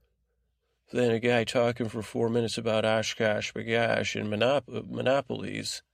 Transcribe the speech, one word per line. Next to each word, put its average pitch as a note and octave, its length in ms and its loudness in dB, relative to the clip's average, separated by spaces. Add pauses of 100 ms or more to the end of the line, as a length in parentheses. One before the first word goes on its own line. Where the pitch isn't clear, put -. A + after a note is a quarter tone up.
(920)
than B2 180 2
a A2+ 80 2
guy A#2+ 240 4
talking A#2+ 460 0
for A2+ 140 -6
four A#2 260 -2
minutes A2+ 280 0
about A2 280 0
Oshkosh A2 680 0
Bagosh A2+ 600 0
and G#2+ 180 -4
monop-, A#2 560 0
monopolies? A#2 920 -2 (120)